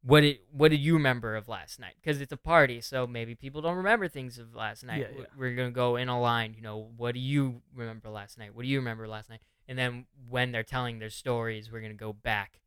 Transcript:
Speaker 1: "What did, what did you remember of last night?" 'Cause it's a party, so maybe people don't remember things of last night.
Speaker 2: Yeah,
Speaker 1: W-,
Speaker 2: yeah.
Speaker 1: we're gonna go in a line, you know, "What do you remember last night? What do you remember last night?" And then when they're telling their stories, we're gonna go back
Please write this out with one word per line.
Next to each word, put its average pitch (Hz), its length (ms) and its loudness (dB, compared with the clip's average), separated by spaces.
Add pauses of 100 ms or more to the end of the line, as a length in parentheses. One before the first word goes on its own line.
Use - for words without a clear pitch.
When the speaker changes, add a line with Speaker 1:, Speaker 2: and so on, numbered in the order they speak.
Speaker 1:
"What 147 200 10
did, 143 160 4 (120)
what 151 200 8
did 151 100 4
you 156 140 6
remember 120 420 2
of 104 100 -8
last 95 320 -12
night?" 95 240 -16
'Cause 147 200 -2
it's 135 100 -12
a 143 60 -10
party, 139 420 4
so 127 260 -4
maybe 120 280 -8
people 139 260 -12
don't 170 160 -2
remember 196 320 2
things 127 300 -10
of 117 160 -20
last 110 280 -8
night. 123 200 -6
Speaker 2:
Yeah, 113 60 -4
Speaker 1:
W-, 120 140 -14
Speaker 2:
yeah. - 160 -18
Speaker 1:
we're 127 160 -2
gonna 123 180 -2
go 123 240 2
in 127 120 -2
a 123 120 0
line, 117 340 0
you 117 80 -18
know, 110 340 -10
"What 120 180 -4
do 127 60 -6
you 131 400 0 (140)
remember 113 340 -12
last 104 300 -14
night? 107 160 -16
What 117 80 -12
do 127 60 -6
you 135 100 2
remember 113 280 -6
last 107 220 -12
night?" 110 120 -18 (280)
And 127 100 -8
then 123 280 -4 (220)
when 123 240 0
they're 113 120 -2
telling 120 360 -4
their 110 100 -10
stories, 113 600 -4
we're 113 120 -10
gonna 107 120 -12
go 107 200 -10
back 104 520 -4